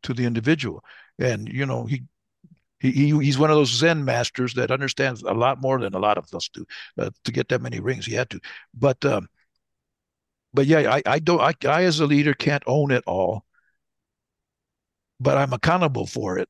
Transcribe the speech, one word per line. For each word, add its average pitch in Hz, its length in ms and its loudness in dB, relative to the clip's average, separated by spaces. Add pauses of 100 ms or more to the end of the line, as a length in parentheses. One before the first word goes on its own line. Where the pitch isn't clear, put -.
to 127 100 -4
the 123 100 -2
individual. 120 580 -2 (360)
And, 113 300 -2
you 131 180 -4
know, 120 180 -6
he, 131 180 -4 (760)
he, 131 100 2
he, 147 280 4
he's 139 200 0
one 151 120 4
of 156 60 6
those 139 140 4
Zen 151 340 2
masters 120 500 -2
that 123 180 -2
understands 131 500 -2
a 127 120 -2
lot 123 260 2
more 131 180 0
than 101 160 -6
a 92 60 -2
lot 104 180 2
of 90 160 -10
us - 180 -8
do, - 120 -14 (340)
uh, - 120 -4 (140)
to - 60 -4
get 123 200 -4
that 127 120 0
many 120 160 -8
rings 123 280 -4
he 113 80 -8
had 120 160 -2
to. 90 100 -12 (340)
But, 127 300 0
um, 104 240 0 (1200)
but 139 140 2
yeah, 143 280 4
I, 139 120 0
I 123 120 2
don't, 160 220 2
I, 151 140 2 (140)
I 160 160 2
as 160 160 2
a 156 60 2
leader 143 280 4
can't 143 320 -2
own 143 240 2
it 127 160 2
all, 92 380 0 (1800)
but 139 160 2
I'm 135 160 0
accountable 139 540 0
for 98 320 -4
it 92 120 -4